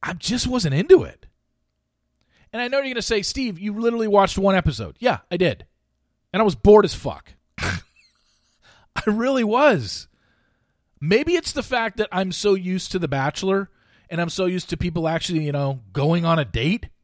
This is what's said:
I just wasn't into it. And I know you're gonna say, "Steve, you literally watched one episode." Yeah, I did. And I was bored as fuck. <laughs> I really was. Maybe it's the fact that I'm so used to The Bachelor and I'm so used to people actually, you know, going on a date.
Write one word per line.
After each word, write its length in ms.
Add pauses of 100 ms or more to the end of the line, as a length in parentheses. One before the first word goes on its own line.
I 60
just 340
wasn't 280
into 280
it. 240 (1300)
And 100
I 60
know 100
you're 160
gonna 80
say, 200
"Steve, 360
you 140
literally 340
watched 320
one 160
episode." 460
Yeah, 180 (140)
I 40
did. 300 (680)
And 80
I 40
was 100
bored 300
as 100
fuck. 400 (120)
<laughs> 120
I 240 (1200)
really 360
was. 640 (920)
Maybe 340
it's 160
the 120
fact 340
that 160
I'm 180
so 240
used 380
to 80
The 80
Bachelor 600 (380)
and 120
I'm 80
so 180
used 240
to 60
people 320
actually, 360
you 80
know, 280 (120)
going 320
on 140
a 60
date. 440 (160)